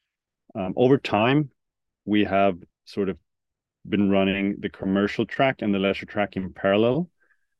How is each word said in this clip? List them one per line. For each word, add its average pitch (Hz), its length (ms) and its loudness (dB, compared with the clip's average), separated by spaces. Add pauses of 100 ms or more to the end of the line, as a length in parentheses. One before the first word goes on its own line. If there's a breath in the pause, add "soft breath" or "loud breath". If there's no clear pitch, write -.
(560)
Um, 92 220 -6
over 127 200 4
time, 131 540 0 (540)
we 104 180 2
have 98 340 2 (280)
sort 98 240 -4
of 87 100 -6 (680)
been 95 220 2
running 98 500 0
the 101 100 -8
commercial 101 540 -2
track 135 380 -2
and 107 100 -2
the 101 60 0
leisure 95 300 -2
track - 280 -4
in 95 180 -8
parallel, 117 540 0 (520)